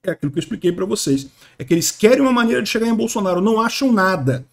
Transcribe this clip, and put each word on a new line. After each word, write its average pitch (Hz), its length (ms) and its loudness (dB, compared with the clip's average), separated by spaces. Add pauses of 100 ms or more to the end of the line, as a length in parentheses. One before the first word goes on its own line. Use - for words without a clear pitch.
É 180 60 -2
aquilo 151 180 -4
que - 80 -6
eu 160 40 -4
expliquei 185 280 -2
pra 180 140 -6
vocês. 143 420 -2 (320)
É 160 60 -10
que - 100 0
eles 165 160 0
querem 247 300 4
uma 262 120 2
maneira 240 300 0
de 202 60 -6
chegar 226 180 -2
em 233 80 0
Bolsonaro, 208 460 -2
não 220 200 2
acham 233 320 0
nada. 185 600 0